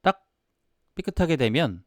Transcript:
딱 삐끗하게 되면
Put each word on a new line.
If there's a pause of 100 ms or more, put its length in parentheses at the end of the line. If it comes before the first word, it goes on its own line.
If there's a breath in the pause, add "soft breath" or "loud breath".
딱 (680)
삐끗하게
되면